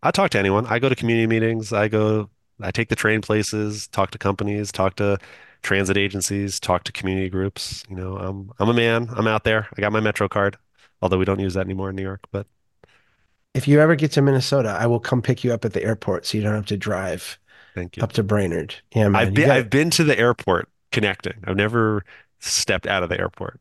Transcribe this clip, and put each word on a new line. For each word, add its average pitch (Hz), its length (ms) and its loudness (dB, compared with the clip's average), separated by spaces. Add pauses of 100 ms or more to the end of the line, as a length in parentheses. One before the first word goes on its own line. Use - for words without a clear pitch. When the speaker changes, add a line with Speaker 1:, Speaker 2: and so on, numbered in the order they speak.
Speaker 1:
I 156 80 2
talk 196 200 2
to 104 80 0
anyone. 98 260 2
I 117 140 -2
go 131 100 2
to 127 60 2
community 113 320 2
meetings. 113 440 0
I 107 160 2
go, 107 420 0 (320)
I 92 100 -6
take 113 180 -2
the 113 60 0
train 107 260 0
places, 107 680 -2
talk - 240 -2
to - 60 -14
companies, 101 540 -2
talk 95 240 0
to 101 220 0 (460)
transit 98 340 0
agencies, 101 640 -2
talk 90 260 0
to - 60 -8
community 95 380 -4
groups. - 600 -6
You 95 60 -12
know, 92 220 -8
I'm, 98 420 -8
I'm 104 100 4
a 120 40 4
man. 117 420 2
I'm 110 120 0
out 110 160 2
there. 110 240 2 (100)
I 104 40 -6
got 104 100 2
my 110 80 2
Metro 104 280 2
card, 101 300 0 (440)
although 92 160 2
we 95 80 2
don't 98 140 0
use 95 160 -2
that 95 100 0
anymore 95 240 -6
in 95 60 -10
New 95 80 -8
York. 95 180 -10 (100)
But 101 160 -6 (1080)
Speaker 2:
if 131 140 -2
you 143 140 8
ever 160 140 6
get 147 180 0
to 143 80 4
Minnesota, 135 480 2
I 101 180 0
will 117 120 2
come 123 220 0
pick - 220 0
you 120 100 0
up 113 120 -2
at 104 80 -4
the 80 100 -2
airport 101 420 -2
so - 120 -4
you 107 60 0
don't 107 120 0
have 104 120 -4
to 104 100 -2
drive 95 600 -6 (380)
Speaker 1:
Thank 90 220 -10
you. 110 60 -2
Speaker 2:
up 107 100 -4
to 110 100 2
Brainerd. 95 520 -2 (200)
Yeah, 107 140 4
man, 98 60 4
Speaker 1:
I've 110 140 4
Speaker 2:
you 98 60 -2
Speaker 1:
been, 156 120 4
Speaker 2:
got 135 100 6
Speaker 1:
I've 117 120 -2
been 147 220 4
to 165 120 2
the 143 140 4
airport 113 520 2 (220)
connecting. 98 420 -2 (100)
I've 98 140 -2
never 107 460 2 (360)
stepped - 480 -2
out 95 160 0
of 82 60 -4
the 87 100 -2
airport. 92 420 -6